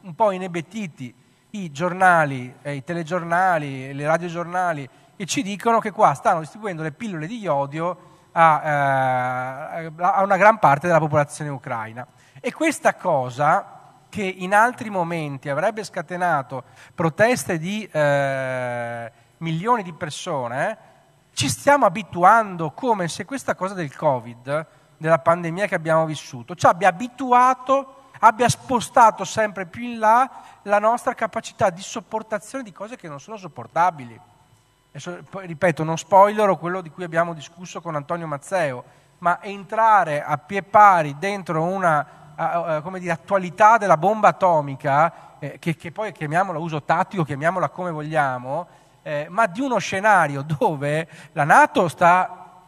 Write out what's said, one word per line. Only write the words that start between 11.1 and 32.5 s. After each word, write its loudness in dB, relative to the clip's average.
ucraina. -10
E -8
questa 0
cosa, -2
che -8
in -4
altri 2
momenti -6
avrebbe -2
scatenato -4
proteste 2
di, -6
eh, -2
milioni -2
di -12
persone, -6
ci -4
stiamo 2
abituando 2
come -2
se -8
questa -6
cosa -6
del -8
covid, -4
della 2
pandemia 0
che -4
abbiamo 2
vissuto, -10
ci -4
abbia 6
abituato, 0
abbia 4
spostato 2
sempre -4
più -16
in -10
là 2
la 2
nostra 0
capacità -4
di -8
sopportazione -10